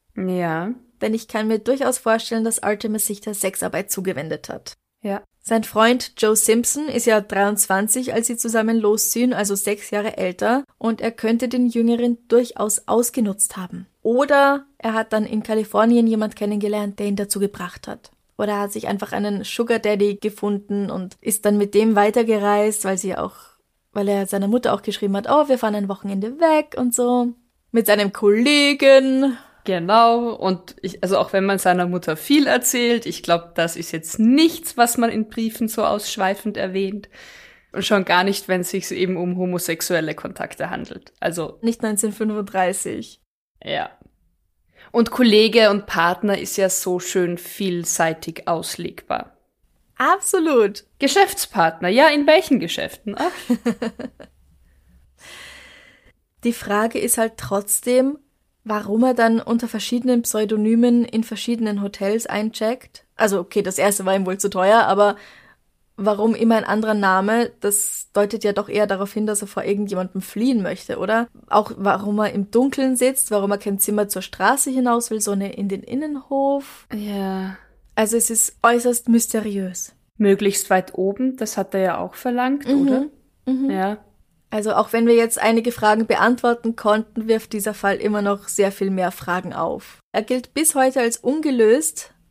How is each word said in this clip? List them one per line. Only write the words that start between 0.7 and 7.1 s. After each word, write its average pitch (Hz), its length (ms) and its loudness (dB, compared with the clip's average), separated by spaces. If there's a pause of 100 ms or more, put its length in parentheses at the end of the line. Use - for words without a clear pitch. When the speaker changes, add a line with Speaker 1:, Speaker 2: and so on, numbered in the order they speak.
Speaker 2:
Denn 220 140 -2
ich 226 140 -6
kann 220 180 -4
mir 220 140 0
durchaus 254 380 -2
vorstellen, 226 460 -2
dass 226 180 -4
Artemis 214 440 -2
sich 202 140 -6
der 214 140 -10
Sexarbeit 190 580 -6
zugewendet 160 560 -6
hat. - 240 -14 (300)
Speaker 1:
Ja. 202 200 -6 (220)
Speaker 2:
Sein 226 200 0
Freund 233 520 0
Joe 220 200 2
Simpson 240 520 0
ist 240 180 -2
ja 220 140 4